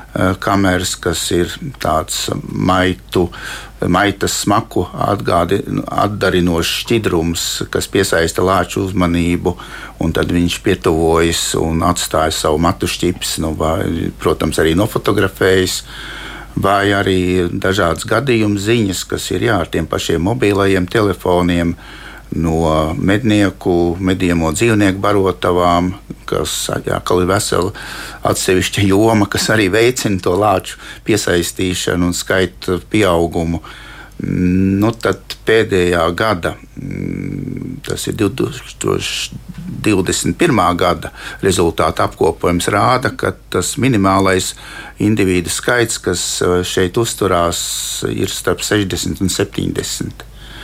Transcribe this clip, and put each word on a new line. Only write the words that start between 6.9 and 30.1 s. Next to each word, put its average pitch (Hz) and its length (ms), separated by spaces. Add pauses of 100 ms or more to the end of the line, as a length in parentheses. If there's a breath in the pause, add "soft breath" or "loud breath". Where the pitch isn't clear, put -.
kas - 200
piesaista 92 520
lāču 92 460
uzmanību, 87 680 (420 loud breath)
un 82 140
tad - 160
viņš 87 340
pietuvojas 82 1000
un 82 200
atstāja 82 520
savu 78 260
matu 101 280
šķips, - 520
nu, 80 200
vai, 82 600
protams, 80 380
arī 82 180
nofotografējas, 95 1080 (720 loud breath)
vai 101 380
arī 92 580
dažādas 92 560
gadījumu 110 500
ziņas, 101 520
kas - 240
ir, 95 80
jā, 110 180
ar 80 80
tiem 85 200
pašiem 85 340
mobilajiem 98 680
telefoniem, 87 880 (580 loud breath)
no 80 640
mednieku, 95 1040
medījamo 87 520
dzīvnieku 104 460
barotavām, 90 960 (320)
kas, - 460 (160)
jā, 95 180
ka 101 160
ir 90 80
vesela 95 440 (520 loud breath)
atsevišķa 95 640
joma, 104 400
kas - 220
arī 107 180
veicina 113 500